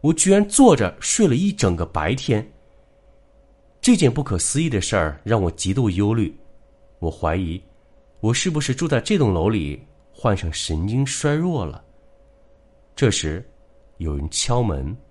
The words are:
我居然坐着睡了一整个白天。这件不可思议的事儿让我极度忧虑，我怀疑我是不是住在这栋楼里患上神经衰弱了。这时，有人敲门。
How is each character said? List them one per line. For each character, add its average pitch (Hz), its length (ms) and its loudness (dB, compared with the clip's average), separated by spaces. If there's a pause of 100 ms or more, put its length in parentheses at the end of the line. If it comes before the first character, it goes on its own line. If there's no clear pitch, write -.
我 156 120 2
居 185 180 2
然 202 180 6
坐 220 280 8
着 104 240 0
睡 - 260 2
了 135 80 4
一 190 180 0
整 92 220 2
个 85 100 -2
白 80 300 -2
天。 120 320 -2 (1300)
这 247 160 4
件 147 160 4
不 143 100 -2
可 95 160 -4
思 - 240 -2
议 165 80 -2
的 110 100 -2
事 - 160 -2
儿 78 280 -2
让 110 160 0
我 87 100 0
极 92 240 -4
度 113 160 2
忧 101 240 0
虑， 104 240 -2 (600)
我 85 120 -4
怀 80 240 -4
疑 90 280 -6 (580)
我 110 120 0
是 - 160 -2
不 151 120 -2
是 131 140 -2
住 170 120 -4
在 143 140 0
这 208 180 0
栋 117 160 2
楼 85 140 0
里 78 360 -4 (280)
患 107 240 -2
上 82 160 -6
神 80 340 -4
经 123 180 0
衰 143 300 -4
弱 160 300 -2
了。 - 200 -12 (1080)
这 127 160 2
时， 80 380 -6 (500)
有 78 180 -6
人 71 140 -6
敲 123 320 -2
门。 80 340 -4 (140)